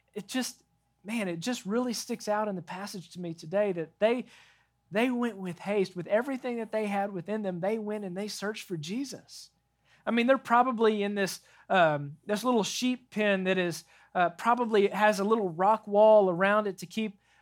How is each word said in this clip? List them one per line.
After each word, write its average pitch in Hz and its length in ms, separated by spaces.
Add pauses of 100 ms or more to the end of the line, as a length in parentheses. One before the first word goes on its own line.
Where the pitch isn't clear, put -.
(160)
it 196 120
just, - 360 (420)
man, 214 220
it 170 120
just 233 260
really 233 280
sticks - 340
out 214 200
in 202 80
the 175 80
passage 185 480
to 175 80
me 170 160
today 190 380
that 165 260
they, 233 260 (640)
they 233 200
went 240 260
with 180 220
haste. 196 360
With 175 120
everything 247 500
that 226 140
they 214 160
had 202 240
within 202 320
them, 185 160
they 202 180
went 214 260
and 180 140
they 208 100
searched 208 400
for 175 100
Jesus. 208 760 (560)
I - 40
mean, 233 140
they're 269 140
probably 233 640
in 202 100
this, 202 280 (280)
um, 151 560
this 202 180
little 240 200
sheep - 480
pen 202 320
that 185 160
is, 175 240 (320)
uh, 180 140
probably 220 580
has 202 320
a 196 40
little 214 260
rock 196 380
wall 208 440
around 202 340
it 196 140
to 170 80
keep, 220 320 (220)